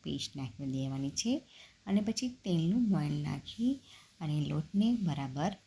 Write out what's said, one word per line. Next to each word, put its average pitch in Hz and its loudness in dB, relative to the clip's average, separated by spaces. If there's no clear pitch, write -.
પેસ્ટ 143 -6
નાખી 135 -6
દેવાની 135 -2
છે 226 -2
અને 196 4
પછી 226 -2
તેલનું 196 2
મોણ 147 2
નાખી 147 -2
અને 151 2
લોટને 196 2
બરાબર 147 -2